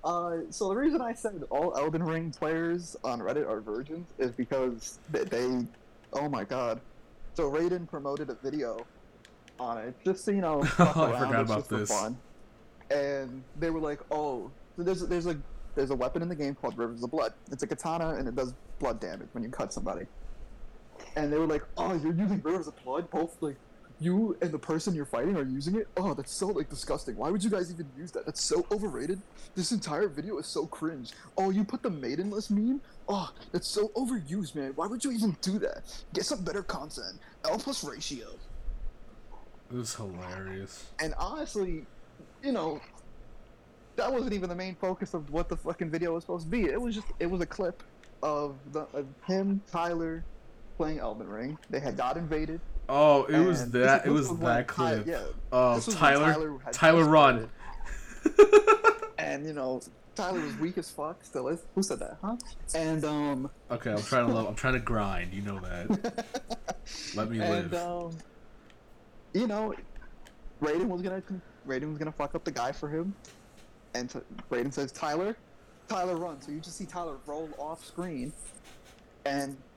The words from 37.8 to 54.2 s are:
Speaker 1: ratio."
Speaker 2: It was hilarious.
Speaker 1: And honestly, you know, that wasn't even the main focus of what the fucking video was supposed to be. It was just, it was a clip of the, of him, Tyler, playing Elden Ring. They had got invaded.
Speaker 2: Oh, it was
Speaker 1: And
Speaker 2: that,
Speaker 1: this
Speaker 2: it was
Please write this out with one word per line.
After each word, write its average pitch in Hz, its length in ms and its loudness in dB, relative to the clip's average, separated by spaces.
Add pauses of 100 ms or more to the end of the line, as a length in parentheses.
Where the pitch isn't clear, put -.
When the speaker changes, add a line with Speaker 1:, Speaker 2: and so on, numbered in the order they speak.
Speaker 1:
ratio." 131 440 -8 (1500)
Speaker 2:
It 123 40 -6
was 117 200 -4
hilarious. 95 880 -10 (160)
Speaker 1:
And 160 180 -2
honestly, 190 680 -2 (580)
you 277 100 0
know, 160 280 -2 (1160)
that 240 160 0
wasn't 220 220 0
even 185 140 -2
the 175 60 -4
main 185 220 -6
focus 185 380 -2
of 151 160 -4
what 165 180 0
the 170 80 -2
fucking 165 340 -2
video 165 240 0
was 170 100 -2
supposed 175 200 -4
to 156 60 -6
be. 226 160 2
It 151 140 2
was 240 140 -2
just, 214 140 -4 (100)
it - 100 0
was 180 120 0
a 170 60 0
clip - 360 -4 (400)
of 147 320 0 (180)
the, 151 80 -4 (120)
of 143 140 -4 (200)
him, 196 340 2 (120)
Tyler, 165 500 -2 (540)
playing 156 240 0
Elden 110 280 -6
Ring. 120 300 -6 (120)
They 135 100 -2
had 131 160 -4
got 131 200 0
invaded. 160 440 -2 (280)
Speaker 2:
Oh, 143 360 8
it 156 160 6
was 165 220 6
Speaker 1:
And 120 100 -2
Speaker 2:
that, 131 320 8
Speaker 1:
this - 20 2
Speaker 2:
it 143 80 4
was 139 140 4